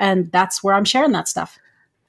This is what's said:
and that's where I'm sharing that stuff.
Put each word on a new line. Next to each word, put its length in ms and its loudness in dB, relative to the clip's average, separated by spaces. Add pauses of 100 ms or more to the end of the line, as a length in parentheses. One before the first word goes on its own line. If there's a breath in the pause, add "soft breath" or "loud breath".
and 320 0
that's 320 0
where 80 2
I'm 140 2
sharing 260 2
that 160 -2
stuff. 300 -8 (500)